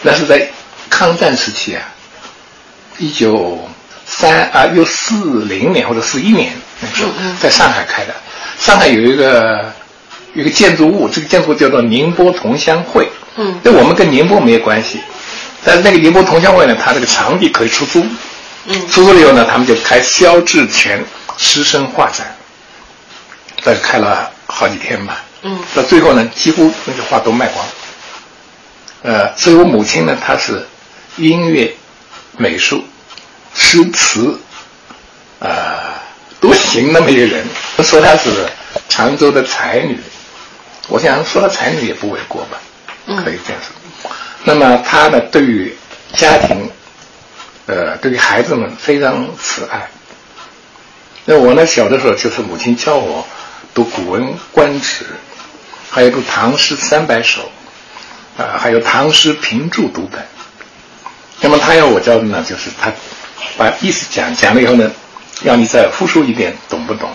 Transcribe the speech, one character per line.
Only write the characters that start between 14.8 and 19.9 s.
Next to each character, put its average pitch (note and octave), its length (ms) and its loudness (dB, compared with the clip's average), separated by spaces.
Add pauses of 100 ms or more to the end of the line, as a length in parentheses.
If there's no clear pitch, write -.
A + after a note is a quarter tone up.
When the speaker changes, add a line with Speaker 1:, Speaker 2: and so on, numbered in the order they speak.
Speaker 1:
系， - 200 -8 (640)
但 E3+ 100 4
是 F3 60 4
那 G3 100 4
个 F#3 60 4
宁 D#3+ 160 4
波 F#3 100 6
同 E3 160 4
乡 F#3 160 4
会 F3 100 6
呢， A#2 140 2
它 B2+ 140 0
这 C#3 60 0
个 B2 60 -2
场 - 340 0
地 F3 100 2
可 A#2 160 0
以 - 20 -2
出 B2+ 180 -4
租。 F3 200 2 (600)
Speaker 2:
嗯。 F#3 220 -4
Speaker 1:
出 F#3 140 4
租 G3 80 8
了 F3+ 80 8
以 D#3 40 8
后 C#3 80 8
呢， A#2+ 180 6
他 B2 80 0
们 B2 80 2
就 B2 120 4
开 B2 240 2